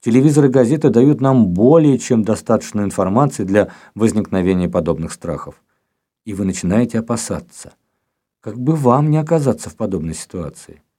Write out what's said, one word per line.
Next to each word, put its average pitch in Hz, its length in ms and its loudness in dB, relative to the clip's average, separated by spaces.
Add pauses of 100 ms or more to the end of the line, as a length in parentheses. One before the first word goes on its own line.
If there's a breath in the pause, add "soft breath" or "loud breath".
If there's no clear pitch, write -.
Телевизор 139 440 4
и 135 40 4
газеты 135 420 2
дают 131 280 4
нам 131 280 2
более 131 500 4
чем 117 240 -2
достаточно 104 600 -2
информации 101 640 -2
для 98 280 0 (240 loud breath)
возникновения 95 760 0
подобных 80 440 -4
страхов. - 500 -12 (640)
И 104 100 -10
вы 98 100 -4
начинаете 104 540 -2
опасаться. - 760 -10 (680)
Как 113 200 -12
бы 143 160 0
вам 143 340 2
не 151 80 2
оказаться 147 540 -2
в - 40 -20
подобной 87 380 -6
ситуации. - 680 -14 (160)